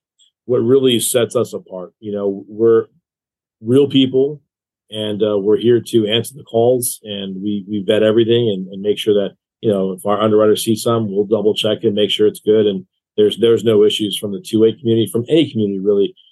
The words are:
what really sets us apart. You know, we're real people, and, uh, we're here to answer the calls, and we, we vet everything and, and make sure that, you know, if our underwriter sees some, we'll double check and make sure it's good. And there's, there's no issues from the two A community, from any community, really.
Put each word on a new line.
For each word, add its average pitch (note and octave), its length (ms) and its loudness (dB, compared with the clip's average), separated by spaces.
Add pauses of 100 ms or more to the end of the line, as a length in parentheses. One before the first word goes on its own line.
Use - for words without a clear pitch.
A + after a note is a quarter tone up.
(460)
what A#2+ 140 0
really B2+ 400 2
sets A2+ 360 -2
us A2+ 160 -2
apart. F#2 480 -14
You G#2+ 120 -10
know, G2+ 360 -4
we're A2+ 380 2 (720)
real C3 300 2
people, C3+ 500 0 (500)
and, G#2+ 320 -4
uh, G#2 160 0
we're G2+ 200 2
here A#2 220 2
to A2+ 260 0
answer A2+ 280 -4
the - 100 -20
calls, A#2+ 580 0
and G2 400 -10
we, G#2 260 -6
we G#2 180 -6
vet G#2+ 160 2
everything A2+ 460 2
and, F#2+ 200 -4
and G2 120 -14
make G#2 160 -2
sure - 160 -2
that, G2 240 -2 (240)
you A2+ 100 0
know, F#2+ 220 0
if F#2 140 -10
our G#2 120 0
underwriter G#2+ 380 4
sees A2 260 -2
some, A#2 280 -2
we'll G2 160 0
double G#2 280 2
check G#2+ 300 -2
and G#2 100 0
make G#2 160 0
sure G#2+ 160 2
it's G2+ 140 -2
good. G#2+ 260 2
And F#2+ 200 -2 (340)
there's, G2+ 180 2
there's A2+ 260 2
no G#2+ 200 4
issues G2+ 340 0
from G2+ 140 -8
the F#2 80 -8
two A2 240 0
A A2+ 80 4
community, A2+ 400 0
from A#2 160 -2
any D3+ 220 2
community, G2+ 280 -2
really. G2+ 360 0 (180)